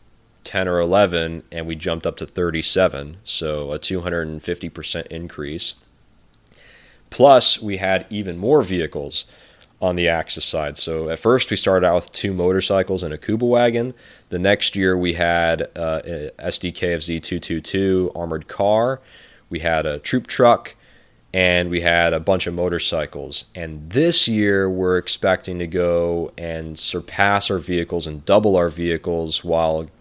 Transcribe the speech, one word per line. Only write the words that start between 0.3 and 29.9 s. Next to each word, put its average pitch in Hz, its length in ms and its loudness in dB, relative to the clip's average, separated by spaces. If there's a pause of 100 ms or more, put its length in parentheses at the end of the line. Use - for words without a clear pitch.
ten 95 240 -2
or 87 140 2
eleven, 85 640 0 (100)
and 82 120 -8
we 82 120 -6
jumped 85 280 -4
up - 120 -6
to 78 80 -12
thirty-seven, 82 960 -2
so 76 480 -6
a 78 80 -6
two 92 220 -4
hundred 85 260 -4
and 78 160 -10
fifty 87 240 -6
percent 80 400 -10
increase. 82 680 -10 (1300)
Plus, 127 520 6
we 101 160 -4
had 95 320 0
even 95 280 -6
more 127 260 4
vehicles 80 600 -4 (540)
on 90 160 0
the 87 120 2
Axis 82 380 -2
side. 76 320 -4
So 80 320 -4
at 80 100 -6
first, 120 320 2
we 101 60 0
started 95 280 4
out 87 100 4
with 87 160 -2
two 98 220 -2
motorcycles 92 680 0
and 76 100 -6
a 78 60 -8
Kuba 110 260 0
wagon. 120 480 2 (360)
The 90 100 -4
next 98 360 2
year, 92 220 2
we 90 160 0
had, 85 640 0
uh, 80 280 -4
a 76 360 -8
S - 180 -4
D 87 140 -6
K 87 220 -2
F 82 80 -2
Z 82 180 -4
two 87 200 -6
two 80 220 -6
two 95 540 0
armored 82 320 -6
car. 113 520 0 (480)
We 82 120 -6
had 80 260 0
a 73 140 -4
troop - 260 -2
truck, - 500 4 (560)
and 90 380 4
we 85 120 0
had 85 320 4
a 80 60 0
bunch 90 280 0
of 85 80 -4
motorcycles. 80 1000 -4
And 80 380 -12
this 160 360 4
year, 101 400 2
we're 92 300 0
expecting 90 640 -2
to 87 80 -6
go 85 680 0
and 82 440 -10
surpass 101 720 0
our 95 80 0
vehicles 85 480 -2
and 76 180 -10
double 104 300 6
our 87 140 2
vehicles 82 760 -4
while, 82 440 0 (140)